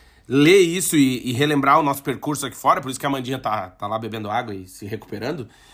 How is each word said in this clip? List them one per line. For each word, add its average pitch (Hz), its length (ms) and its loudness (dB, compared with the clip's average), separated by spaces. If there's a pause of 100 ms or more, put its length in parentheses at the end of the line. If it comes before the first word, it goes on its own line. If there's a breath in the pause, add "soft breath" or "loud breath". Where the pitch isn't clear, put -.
(280 soft breath)
ler 147 300 6
isso 175 380 2
e, 127 340 2
e - 20 -2
relembrar 143 460 2
o 160 40 2
nosso 139 200 -2
percurso 139 440 -6
aqui - 100 -10
fora, 170 240 2
por 135 100 -8
isso 127 80 -10
que - 80 -6
a 139 40 0
Mandinha 131 280 -4
tá, 107 320 -4
tá - 160 -12
lá 110 120 -4
bebendo 107 320 -8
água 113 240 -4
e 92 120 -12
se - 200 -18
recuperando, 107 640 -8 (260 soft breath)